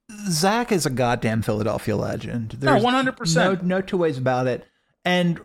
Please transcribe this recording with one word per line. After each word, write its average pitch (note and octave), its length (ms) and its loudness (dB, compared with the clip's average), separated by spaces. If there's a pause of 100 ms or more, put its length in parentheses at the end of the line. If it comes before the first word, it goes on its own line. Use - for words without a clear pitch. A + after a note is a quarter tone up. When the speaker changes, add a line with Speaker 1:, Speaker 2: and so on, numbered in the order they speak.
(300)
Speaker 1:
Zach G3 420 0
is E3+ 120 0
a D3 60 -2
goddamn A#2+ 520 0
Philadelphia G#2+ 540 -2
legend. A2+ 640 -6
Speaker 2:
No, - 100 4
Speaker 1:
There's G#3 100 4
Speaker 2:
one B3 120 2
hundred C4 220 0
percent. F#3 460 2
Speaker 1:
no, F3+ 160 0
no F#3+ 40 -2
two F#3+ 140 -4
ways D#3+ 220 0
about B2+ 280 0
it. A#2+ 200 -4 (400)
And F3+ 380 2